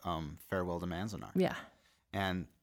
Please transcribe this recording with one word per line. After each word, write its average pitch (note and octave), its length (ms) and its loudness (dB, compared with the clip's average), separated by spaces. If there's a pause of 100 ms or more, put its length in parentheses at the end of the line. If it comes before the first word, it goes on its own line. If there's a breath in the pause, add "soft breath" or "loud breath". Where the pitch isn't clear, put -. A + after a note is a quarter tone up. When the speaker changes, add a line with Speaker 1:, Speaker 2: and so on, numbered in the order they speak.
Speaker 1:
um, D#2+ 340 -2 (120)
Farewell F2 320 2
to F2+ 40 -2
Manzanar. F2+ 500 -4
Speaker 2:
Yeah. F#3 200 4 (560 loud breath)
Speaker 1:
And F#2+ 340 2 (180)